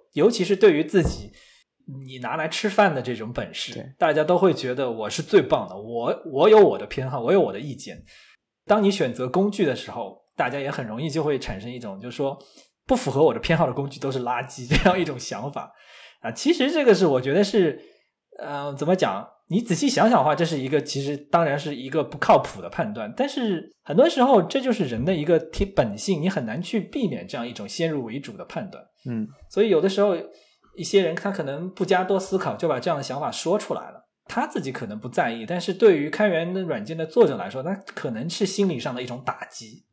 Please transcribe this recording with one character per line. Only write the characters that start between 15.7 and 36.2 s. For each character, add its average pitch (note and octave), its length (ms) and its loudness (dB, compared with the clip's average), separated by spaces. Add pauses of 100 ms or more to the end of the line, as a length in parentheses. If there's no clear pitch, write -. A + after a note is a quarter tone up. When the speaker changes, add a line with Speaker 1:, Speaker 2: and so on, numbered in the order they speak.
Speaker 1:
啊， A2+ 100 -8
其 C#4 220 2
实 C#4 180 0
这 D#4 140 0
个 A3+ 100 8
是， F3+ 120 4
我 B2+ 140 4
觉 C3+ 140 -2
得 G3 80 4
是， F#3 380 2 (580)
呃， C#3+ 360 -8
怎 C#3+ 120 -6
么 F3+ 80 4
讲， G#2 340 -2 (200)
你 F3+ 120 0
仔 G#3 140 -2
细 C#4 140 0
想 A3 200 2
想 G3+ 100 4
的 C3+ 60 4
话， D3+ 100 2
这 E3 100 0
是 D#3 140 -2
一 C3 100 -4
个， C#3+ 120 2
其 C#3 220 -4
实 C#3+ 140 -4
当 E3 280 2
然 C#3+ 140 0
是 D3 160 -6
一 C3 160 -10
个 D3 140 0
不 - 120 -10
靠 D#3 220 6
谱 G2+ 240 -6
的 E2+ 80 -10
判 D#3+ 240 -4
断， A2 220 -8
但 C#4 120 0
是 A3 540 -4
很 D3 140 -6
多 C#4+ 120 8
时 C4+ 140 0
候 B3 180 6
这 E3+ 200 0
就 B3+ 120 0
是 F#3+ 120 -2
人 A#2+ 200 -2
的 F#3+ 100 0
一 D3 100 -2
个 E3 140 4
天， - 360 -4
本 A2 240 0
性， E3 240 -2
你 F#3 80 0
很 C3+ 160 -4
难 A#2+ 160 -6
去 A3 180 -4
避 A3+ 280 -4
免 G2 180 -8
这 - 100 -10
样 A#2+ 100 -6
一 B2 60 -10
种 G#2 160 -12
先 E3 220 -2
入 C#3 140 -4
为 A#2 160 -8
主 A2 160 -14
的 F2 80 -14
判 - 260 -10
断。 - 120 -16 (240)
Speaker 2:
嗯。 A2+ 200 -4 (240)
Speaker 1:
所 G3 120 2
以 A3+ 60 2
有 E3+ 120 4
的 F#3+ 80 4
时 G3 120 0
候 G3+ 160 2 (600)
一 F#3 60 -8
些 G3 200 4
人 E3+ 120 0
他 G3 160 -4
可 G3 120 -4
能 D3 260 -6
不 F#3 160 -6
加 F#3 200 2
多 F#3+ 140 0
思 F#3+ 200 -2
考 C3+ 180 -4
就 E3+ 100 -2
把 C3+ 140 0
这 F3+ 80 -4
样 D#3+ 80 0
的 C#3 60 -6
想 C3+ 180 -8
法 C3+ 100 -4
说 F3+ 280 -2
出 E3 160 -6
来 D2+ 160 -10
了， - 180 -20 (180)
他 - 200 -4
自 - 160 -6
己 C3 100 -6
可 C3 140 -10
能 G#2 120 -10
不 A#2+ 100 -10
在 F#3 220 0
意， A3+ 140 -8
但 F3+ 160 -4
是 F3+ 140 -4
对 F#3+ 240 6
于 D3 100 -2
开 G#3+ 200 0